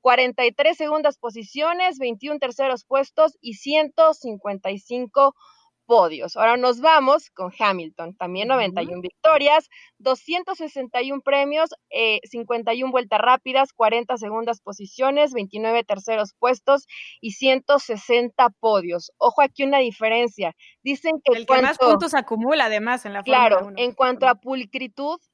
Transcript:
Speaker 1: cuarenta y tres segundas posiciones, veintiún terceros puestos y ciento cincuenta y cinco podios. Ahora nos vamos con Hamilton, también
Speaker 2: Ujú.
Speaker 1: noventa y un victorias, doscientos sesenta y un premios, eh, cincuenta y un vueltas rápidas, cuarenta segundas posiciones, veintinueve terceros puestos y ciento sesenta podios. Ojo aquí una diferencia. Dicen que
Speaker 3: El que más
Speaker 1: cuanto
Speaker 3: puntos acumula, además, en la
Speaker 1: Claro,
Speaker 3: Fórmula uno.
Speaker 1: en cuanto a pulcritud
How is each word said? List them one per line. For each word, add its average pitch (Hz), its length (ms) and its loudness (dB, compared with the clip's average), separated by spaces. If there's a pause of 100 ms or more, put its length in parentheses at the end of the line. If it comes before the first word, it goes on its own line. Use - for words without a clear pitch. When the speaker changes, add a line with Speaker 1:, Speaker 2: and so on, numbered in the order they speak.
Speaker 1:
cuarenta 247 460 2
y 240 40 2
tres 294 280 0
segundas 302 400 -2
posiciones, 285 800 -4
veintiún 262 400 -8
terceros 262 480 -4
puestos 277 560 0
y 233 120 -12
ciento 311 600 2
cincuenta 202 560 -10
y 202 80 -8
cinco 247 560 0 (500)
podios. 170 500 2
Ahora 226 220 2
nos 247 240 0
vamos 294 480 4
con 185 300 -12
Hamilton, 180 580 -4
también 185 320 -6
Speaker 2:
Ujú. 262 80 2
Speaker 1:
noventa 196 260 -2
y 165 40 -6
un 175 160 -12
victorias, 294 680 2 (300)
doscientos 330 580 -4
sesenta 262 460 -8
y 269 100 -6
un 277 80 -8
premios, 285 480 0 (220)
eh, 220 340 -2
cincuenta 233 480 -6
y 247 100 -4
un 262 80 -4
vueltas 240 300 0
rápidas, 254 540 2
cuarenta 233 420 0
segundas 226 460 -6
posiciones, 262 720 -2
veintinueve 220 500 -4
terceros 208 540 -4
puestos 254 480 0 (340)
y 226 120 -12
ciento 269 460 0
sesenta 240 680 0
podios. 185 680 -2
Ojo - 240 2
aquí 277 200 0
una 277 180 2
diferencia. 220 720 -2 (280)
Dicen 285 400 -4
que 247 140 2
Speaker 3:
El 226 80 -8
que 254 160 2
más 277 160 0
Speaker 1:
cuanto 233 220 4
Speaker 3:
puntos 311 160 -4
acumula, 254 500 0
además, 220 400 -4
en 202 80 -12
la 202 100 -10
Speaker 1:
Claro, 240 340 4
Speaker 3:
Fórmula 196 180 -2
uno. 226 100 -4
Speaker 1:
en 247 80 -4
cuanto 254 340 0
a 247 100 4
pulcritud 262 840 -8 (160)